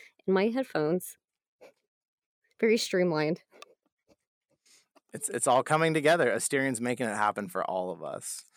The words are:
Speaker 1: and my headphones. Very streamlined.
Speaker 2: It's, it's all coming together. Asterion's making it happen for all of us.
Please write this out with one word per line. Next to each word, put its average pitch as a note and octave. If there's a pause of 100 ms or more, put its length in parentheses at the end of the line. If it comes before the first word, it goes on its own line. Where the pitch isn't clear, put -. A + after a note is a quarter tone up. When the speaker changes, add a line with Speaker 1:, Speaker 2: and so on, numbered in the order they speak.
(280)
Speaker 1:
and F#3+
my F#3+
headphones. F3+ (1400)
Very A3+
streamlined. E3+ (1700)
Speaker 2:
It's, -
it's -
all B2+
coming D#3+
together. D#3
Asterion's C3
making B2
it G#2
happen G#2
for F2+
all F#2
of E2
us. - (140)